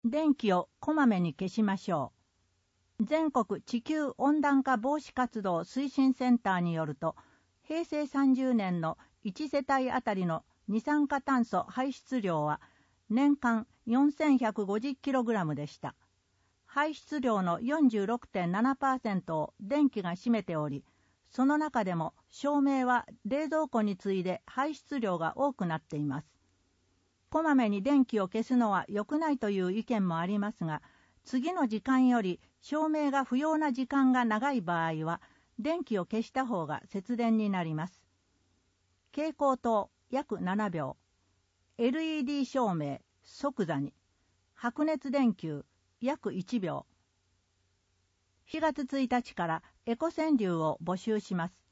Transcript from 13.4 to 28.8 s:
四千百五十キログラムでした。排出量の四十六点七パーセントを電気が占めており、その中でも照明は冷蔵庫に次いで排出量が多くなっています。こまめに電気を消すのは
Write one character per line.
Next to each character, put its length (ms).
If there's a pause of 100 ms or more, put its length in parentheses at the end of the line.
四 260
千 260
百 280
五 160
十 140
キ 180
ロ 100
グ 80
ラ 140
ム 100
で 100
し 120
た。 180 (720)
排 280
出 280
量 200
の 200
四 260
十 180
六 220
点 240
七 240
パ 200
ー 40
セ 140
ン 80
ト 180
を 220
電 280
気 120
が 100
占 200
め 120
て 140
お 100
り、 160 (460)
そ 160
の 120
中 280
で 100
も 180 (160)
照 300
明 260
は 200 (180)
冷 240
蔵 220
庫 120
に 140
次 240
い 40
で 220
排 300
出 240
量 180
が 200
多 160
く 120
な 120
っ 40
て 140
い 80
ま 160
す。 180 (920)
こ 140
ま 120
め 140
に 140
電 220
気 160
を 60
消 140
す 140
の 160
は 160